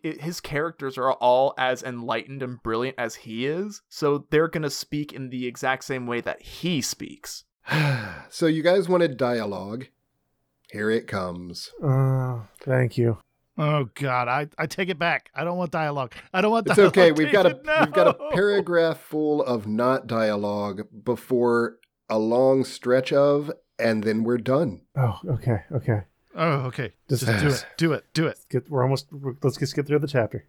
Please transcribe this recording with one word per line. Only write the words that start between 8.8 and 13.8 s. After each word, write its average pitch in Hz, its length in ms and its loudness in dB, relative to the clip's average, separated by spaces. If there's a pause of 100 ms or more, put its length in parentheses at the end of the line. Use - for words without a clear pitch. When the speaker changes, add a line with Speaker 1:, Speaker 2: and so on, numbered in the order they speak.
Speaker 2:
wanted 170 300 2
dialogue. 110 680 -4 (840)
Here 107 180 -2
it 117 160 0
comes. 90 640 -8 (140)
Speaker 3:
Oh, 131 640 0 (140)
thank 127 360 0
you. 117 220 2 (400)
Speaker 4:
Oh, 147 360 0